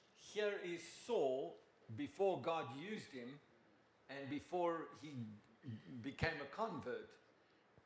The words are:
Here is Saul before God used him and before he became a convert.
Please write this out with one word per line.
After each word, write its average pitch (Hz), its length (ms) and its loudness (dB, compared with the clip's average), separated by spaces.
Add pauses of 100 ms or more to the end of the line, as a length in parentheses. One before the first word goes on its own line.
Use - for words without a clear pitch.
(340)
Here 208 300 4
is 175 180 -2 (240)
Saul 160 500 4 (420)
before 165 440 4
God 160 240 4 (120)
used 185 340 -6
him 131 280 -8 (680)
and 139 200 -6
before 165 580 2 (140)
he 151 100 -8 (880)
became 147 400 0
a - 140 -6
convert. 123 540 -2 (760)